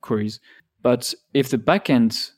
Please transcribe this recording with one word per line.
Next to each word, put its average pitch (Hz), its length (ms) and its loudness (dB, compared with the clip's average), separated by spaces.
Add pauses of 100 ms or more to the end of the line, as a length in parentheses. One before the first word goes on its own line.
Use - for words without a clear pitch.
queries. 107 380 -4 (420)
But 120 320 0 (180)
if 135 160 2
the 131 100 0
backend 123 800 0